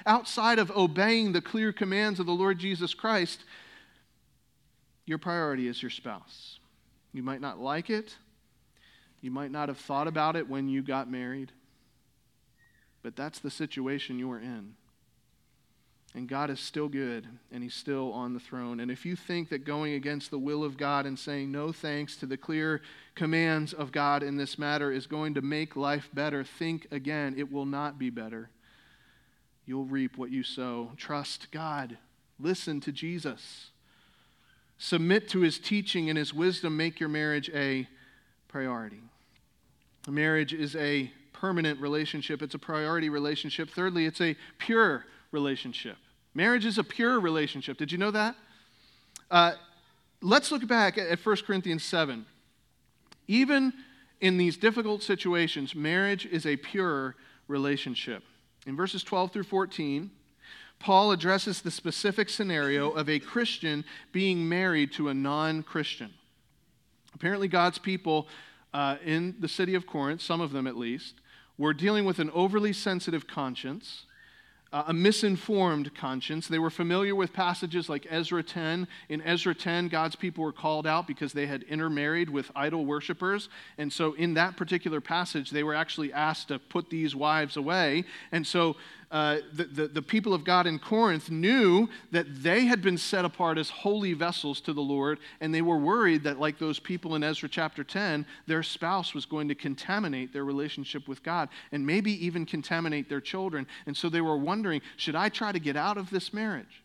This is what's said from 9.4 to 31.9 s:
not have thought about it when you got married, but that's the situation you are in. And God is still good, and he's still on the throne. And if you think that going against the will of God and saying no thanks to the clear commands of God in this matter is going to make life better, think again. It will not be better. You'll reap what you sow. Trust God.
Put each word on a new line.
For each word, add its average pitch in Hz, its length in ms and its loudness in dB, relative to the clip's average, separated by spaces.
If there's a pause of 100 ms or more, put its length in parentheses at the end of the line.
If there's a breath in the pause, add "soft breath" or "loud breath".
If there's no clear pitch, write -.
not 147 160 -4
have 135 120 -6
thought 147 280 -2
about 160 300 2
it 139 100 -4
when 135 220 -2
you 135 140 0
got 135 260 -2
married, 127 420 -8 (1500 soft breath)
but 117 140 -10
that's 147 240 -8
the 143 120 -8
situation 135 680 -6
you 127 120 -4
are 117 80 -8
in. 113 360 -12 (1400)
And 123 140 -10
God 139 220 -2
is 135 80 -6
still 151 300 -4
good, 123 360 -6 (260)
and 123 120 -10
he's 123 100 -10
still 135 400 -4
on 123 220 -6
the 120 40 -8
throne. 120 420 -10
And 123 100 -4
if 127 120 -10
you 175 120 -6
think 175 340 -6
that 139 160 -6
going 147 280 -4
against 143 360 -6
the 147 80 -6
will 147 260 -2
of 135 140 -6
God 143 300 0
and 135 100 -6
saying 139 340 -6
no 147 200 -4
thanks 147 460 -6
to 139 100 -10
the 135 100 -4
clear 156 460 -2 (320 loud breath)
commands 160 580 2
of 147 180 -6
God 143 300 2
in 143 160 -4
this 139 220 -6
matter 147 320 0
is 131 160 -4
going 156 260 -4
to 143 80 -2
make 151 340 -4
life 143 380 -2
better, 143 300 -2
think 165 480 -6
again. 143 440 -4
It 139 160 -6
will 139 140 -4
not 143 320 -4
be 127 140 -4
better. 113 400 -10 (1120 soft breath)
You'll 131 200 -4
reap 135 300 -2
what 123 140 -6
you 127 140 -2
sow. 120 540 -6
Trust - 520 -8
God. 143 480 -6 (420)